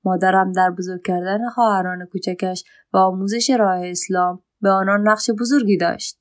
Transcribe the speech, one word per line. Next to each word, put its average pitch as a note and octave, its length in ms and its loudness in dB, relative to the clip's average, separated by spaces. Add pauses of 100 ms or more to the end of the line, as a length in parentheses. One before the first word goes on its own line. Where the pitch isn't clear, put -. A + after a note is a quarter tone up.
مادرم F#3 480 2
در F#3 200 2
بزرگ F3+ 340 -8
کردن G3 440 -2
خواهران F#3 560 0
کوچکش F#3 580 -6 (300)
و F#3+ 40 4
آموزش F#3+ 520 2
راه G3+ 340 2
اسلام F3+ 560 -2 (220)
به G3+ 80 2
آنان G3 380 2
نقش G#3+ 240 2
بزرگی A3+ 460 0
داشت. - 440 -6